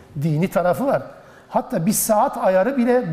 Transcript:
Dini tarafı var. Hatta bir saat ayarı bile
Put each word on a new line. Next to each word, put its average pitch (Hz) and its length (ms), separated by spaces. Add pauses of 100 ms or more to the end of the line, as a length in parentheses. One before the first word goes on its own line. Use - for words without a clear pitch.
(220)
Dini 160 260
tarafı 180 380
var. 208 180 (460)
Hatta 202 360
bir 214 60
saat 226 460
ayarı 208 400
bile 240 360